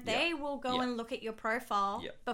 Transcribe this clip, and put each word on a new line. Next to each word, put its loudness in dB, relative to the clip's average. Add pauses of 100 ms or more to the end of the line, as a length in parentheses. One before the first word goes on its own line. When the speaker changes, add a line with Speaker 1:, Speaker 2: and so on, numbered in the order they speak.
Speaker 1:
Yeah. 2
Speaker 2:
They 4
will -2
go 0
Speaker 1:
Yeah. 4
Speaker 2:
and 0
look -4
at -4
your -4
profile 0
Speaker 1:
Yeah. -6 (220)